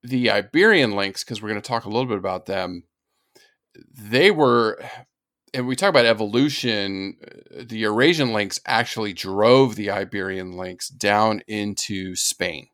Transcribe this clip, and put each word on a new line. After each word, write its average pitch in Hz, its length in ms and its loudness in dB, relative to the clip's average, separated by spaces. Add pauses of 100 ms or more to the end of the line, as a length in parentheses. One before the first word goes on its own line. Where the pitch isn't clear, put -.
the 123 300 0
Iberian 135 640 4
lynx, 98 300 -4
'cause 110 180 -12
we're 107 80 -10
gonna 104 120 -4
talk 117 240 -6
a 98 40 -10
little 123 180 -2
bit 107 100 -2
about 92 300 -6
them, 90 360 -6 (1120)
they 117 320 4
were, 120 500 4 (760)
and 123 140 -4
we 127 80 -4
talk 196 140 0
about 135 160 4
evolution, 107 1200 -2
uh, - 400 -20
the 110 140 -12
Eurasian 123 540 2
lynx 104 340 -2
actually 113 460 -2
drove 110 640 4
the 101 140 -4
Iberian 95 680 -6
lynx 92 320 -12
down 104 580 0
into 101 680 -6
Spain - 580 -6